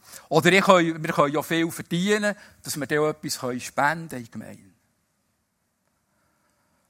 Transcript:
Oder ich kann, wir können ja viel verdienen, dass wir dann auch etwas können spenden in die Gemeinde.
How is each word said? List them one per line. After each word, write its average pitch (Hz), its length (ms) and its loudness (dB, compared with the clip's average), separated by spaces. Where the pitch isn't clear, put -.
Oder 160 240 4
ich 190 120 6
kann, 165 380 4
wir 160 100 -6
können 147 220 0
ja 147 80 -2
viel 165 280 -2
verdienen, 208 640 -2
dass - 140 -10
wir 143 100 -6
dann 151 120 -2
auch 151 100 2
etwas 151 300 -8
können 123 220 -8
spenden 147 560 -4
in 123 80 -12
die 110 60 -20
Gemeinde. 101 400 -18